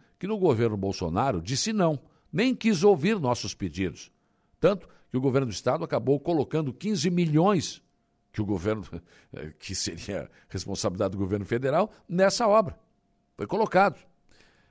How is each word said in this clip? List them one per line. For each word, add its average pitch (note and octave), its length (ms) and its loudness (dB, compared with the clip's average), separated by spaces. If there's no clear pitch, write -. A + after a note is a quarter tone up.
que - 100 -8
no G#3+ 100 -2
governo A#2 380 2
Bolsonaro F#2+ 680 -2
disse C3 300 -4
não, E3 260 2
nem A#3 220 0
quis G3+ 300 2
ouvir G3+ 340 4
nossos B2 360 -2
pedidos. F2+ 580 -6
Tanto F3+ 300 2
que B2 60 -4
o B2+ 40 0
governo C3+ 280 2
do G#2 40 -6
estado C#3 300 -2
acabou C3+ 380 0
colocando D#3 520 -2
quinze F#3 380 -2
milhões, F3 720 2
que - 80 -6
o G#2 60 -2
governo, G2+ 380 -2
<laughs> - 360 -16
que - 160 -12
seria E2+ 560 -8
responsabilidade F#2+ 640 -4
do F#2+ 80 -6
governo G2 260 -2
federal, C3+ 460 0
nessa F#3+ 380 2
obra. G#3 320 4
Foi - 120 -6
colocado. F#3+ 500 2